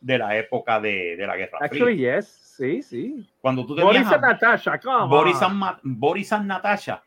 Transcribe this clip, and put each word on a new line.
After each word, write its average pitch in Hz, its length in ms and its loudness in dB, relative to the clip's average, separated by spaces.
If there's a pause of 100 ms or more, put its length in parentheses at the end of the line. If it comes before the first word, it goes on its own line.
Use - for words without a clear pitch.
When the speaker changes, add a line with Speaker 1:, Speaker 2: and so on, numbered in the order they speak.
Speaker 1:
de 127 180 0
la 107 200 -2
época 113 420 -2
de, 95 360 -4
de 98 100 -6
la 92 100 -4
Guerra 90 240 -8
Speaker 2:
Actually, 208 360 0
Speaker 1:
Fría. 147 200 0
Speaker 2:
yes. 208 100 -4 (300)
Sí, 151 260 -4
sí. 214 440 -12 (140)
Speaker 1:
Cuando 131 260 -2
tú 147 80 -8
Speaker 2:
Boris 190 260 6
Speaker 1:
tenías 214 120 2
a - 20 6
Speaker 2:
and 143 100 4
Natasha, 220 540 2
come 233 300 0
Speaker 1:
Boris 156 340 4
Speaker 2:
on. 190 80 2
Speaker 1:
and 202 80 -4
Ma-, 190 240 -4
Boris 143 500 -2
and 208 140 -2
Natasha, 196 600 -4